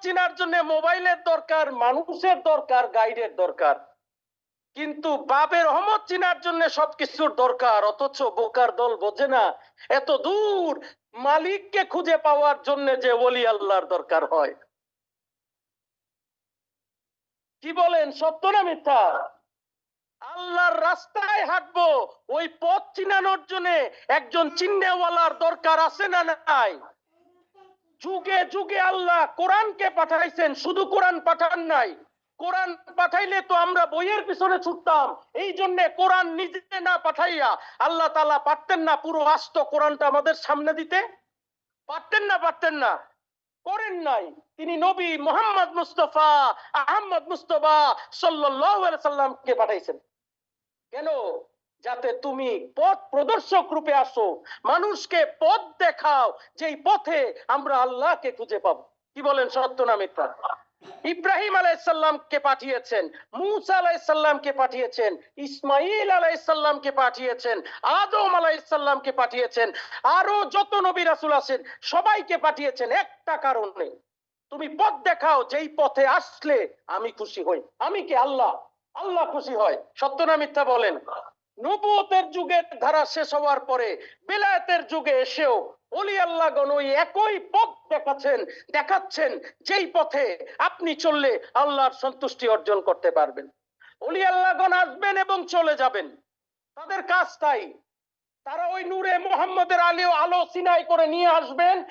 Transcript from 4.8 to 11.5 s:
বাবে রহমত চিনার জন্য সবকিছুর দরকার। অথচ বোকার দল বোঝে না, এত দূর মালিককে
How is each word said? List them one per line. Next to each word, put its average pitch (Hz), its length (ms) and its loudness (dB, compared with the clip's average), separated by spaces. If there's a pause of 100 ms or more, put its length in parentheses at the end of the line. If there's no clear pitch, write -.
বাবে 294 460 2
রহমত 403 440 2
চিনার 359 340 -2
জন্য 330 280 0
সবকিছুর 302 640 -2
দরকার। 247 500 2
অথচ 269 360 -2
বোকার 233 540 0
দল 240 200 0
বোঝে 208 320 -2
না, 233 260 2 (360)
এত 269 220 0
দূর 381 760 0 (280)
মালিককে 339 720 0